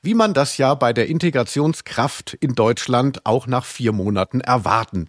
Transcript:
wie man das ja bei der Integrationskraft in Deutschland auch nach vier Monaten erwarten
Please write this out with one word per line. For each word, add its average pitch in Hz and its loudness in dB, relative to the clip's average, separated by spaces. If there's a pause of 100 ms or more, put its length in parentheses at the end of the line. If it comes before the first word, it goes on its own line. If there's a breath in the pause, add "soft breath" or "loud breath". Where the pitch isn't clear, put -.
wie 202 0
man 214 4
das 139 0
ja 135 4
bei 127 2
der 113 2
Integrationskraft 147 -2
in 127 -2
Deutschland 123 0
auch 120 0
nach 123 -2
vier 117 -2
Monaten 101 -2
erwarten 110 0